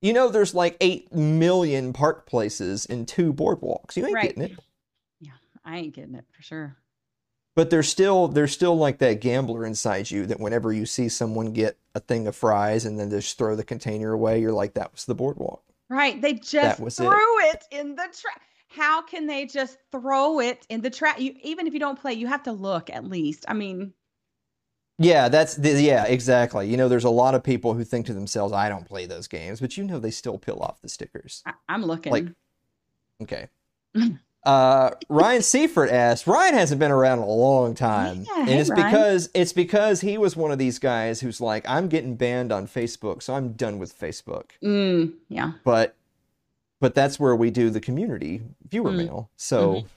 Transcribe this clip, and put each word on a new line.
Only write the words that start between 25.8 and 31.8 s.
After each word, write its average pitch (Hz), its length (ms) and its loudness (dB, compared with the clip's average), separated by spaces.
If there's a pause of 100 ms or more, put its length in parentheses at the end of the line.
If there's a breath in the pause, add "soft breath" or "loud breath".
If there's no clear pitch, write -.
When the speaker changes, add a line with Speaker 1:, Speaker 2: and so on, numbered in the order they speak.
Speaker 1:
yeah, 135 240 6
exactly. 120 640 2
You 117 80 0
know, 127 120 2
there's 120 160 2
a 123 60 4
lot 123 240 4
of 127 80 2
people 120 320 0
who 117 100 -4
think 113 220 -4
to 117 80 -8
themselves, 101 380 -4
"I 101 160 0
don't 95 180 -8
play 98 200 -10
those 87 220 -12
games," 92 320 -12
but 131 160 -8
you 196 80 -8
know 185 140 -8
they 110 120 -6
still 110 280 -10
peel - 220 -10
off - 200 -8
the - 80 -20
stickers. - 560 -16
Speaker 2:
I, - 80 -10 (160)
I'm 202 160 -6